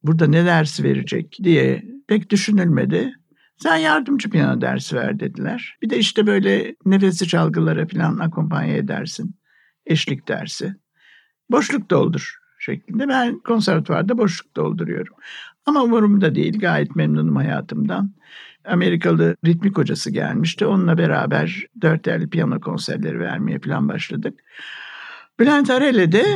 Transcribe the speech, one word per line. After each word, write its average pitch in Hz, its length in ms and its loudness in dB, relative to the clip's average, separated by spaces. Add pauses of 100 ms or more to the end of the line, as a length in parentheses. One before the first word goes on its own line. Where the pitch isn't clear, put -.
burada 160 240 4
ne 160 180 4
ders 160 380 2
verecek 135 600 -2
diye 135 400 2 (260)
pek 214 220 0
düşünülmedi. 180 800 2 (440)
"Sen 320 200 0
yardımcı 294 540 0
piyano 131 300 2
dersi 65 360 -4
ver." 69 240 -2
dediler. - 640 -6
Bir 220 80 -2
de 240 80 0
işte 214 280 2
böyle 196 480 0 (100)
nefesli 190 440 2
çalgılara 160 580 0
falan 165 320 -2
akompanye 160 580 -2
edersin. - 580 -6 (520)
Eşlik 143 420 -2
dersi. - 460 -8 (760)
"Boşluk 254 400 -2
doldur." - 440 0 (240)
şeklinde. - 500 -6
Ben 254 300 -2
konservatuvarda 196 800 0
boşluk 196 380 -2
dolduruyorum. - 580 -4 (520)
Ama 294 160 2
umurumda 208 520 4
değil. 165 260 0
Gayet 165 360 0
memnunum 78 400 0
hayatımdan. 156 800 -2 (500)
Amerikalı 175 720 2 (100)
ritmik 170 320 2
hocası - 320 -2
gelmişti. - 560 -2
Onunla 175 320 2
beraber 156 680 0 (180)
dört 160 220 2
telli 165 240 -2
piyano - 320 0
konserleri - 600 -6
vermeye - 380 -4
falan 143 300 -2
başladık. - 460 -6 (1080)
Bülent 285 300 4
Arel'e 247 420 4
de 220 120 6 (100)